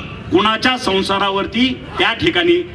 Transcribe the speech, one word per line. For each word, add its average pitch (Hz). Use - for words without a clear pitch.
कुणाच्या 220
संसारावरती 196
त्या 202
ठिकाणी 175